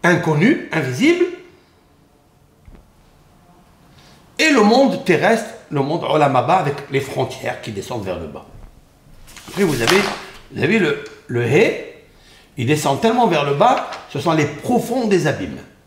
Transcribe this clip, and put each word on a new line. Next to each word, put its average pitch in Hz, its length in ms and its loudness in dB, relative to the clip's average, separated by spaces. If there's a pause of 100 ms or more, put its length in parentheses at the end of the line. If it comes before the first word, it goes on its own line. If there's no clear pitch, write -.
inconnu, 175 680 2
invisible, 170 540 0 (3000)
et 311 140 2
le 254 100 6
monde 226 420 4
terrestre, 185 460 2 (200)
le 143 120 -2
monde 151 280 -2
Olam 143 240 2
Haba, 131 260 4
avec 147 160 -2 (160)
les 135 100 0
frontières - 600 -6
qui 120 120 -12
descendent 101 320 -8
vers 95 140 -6
le 80 80 -10
bas. 71 180 -16 (1040)
Après, 190 160 0
vous 151 160 0
avez, 175 180 4 (540)
vous 127 100 -4
avez 202 160 2
le, - 240 0 (240)
le 120 160 -2
He, 156 400 0 (720)
il 120 120 -4
descend 147 340 0
tellement 233 260 2
vers 156 160 0
le 139 120 -2
bas, 240 360 2 (180)
ce 139 120 -8
sont 170 100 0
les 156 140 2
profonds 240 640 -2
des 170 200 2
abîmes. 90 320 -6 (280)